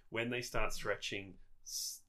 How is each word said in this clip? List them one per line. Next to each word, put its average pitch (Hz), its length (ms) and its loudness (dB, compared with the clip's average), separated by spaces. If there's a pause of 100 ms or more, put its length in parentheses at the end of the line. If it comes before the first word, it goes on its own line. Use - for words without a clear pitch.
When 117 220 0
they 123 100 2
start 107 320 4
stretching 98 640 -2 (280)
s-, - 440 -6